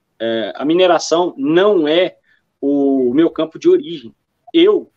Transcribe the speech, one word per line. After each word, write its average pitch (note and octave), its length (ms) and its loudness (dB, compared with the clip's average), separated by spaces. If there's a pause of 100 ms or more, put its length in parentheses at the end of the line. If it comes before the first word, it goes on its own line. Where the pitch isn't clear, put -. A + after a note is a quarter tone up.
(180)
É, A2+ 380 -6
a B2+ 100 -8
mineração E3+ 720 0
não E3 480 2
é F3 320 -2 (420)
o C#3 540 0
meu D#3+ 160 2
campo D#3+ 300 -8
de D#3+ 100 0
origem. D3+ 460 -2 (380)
Eu, E3+ 440 2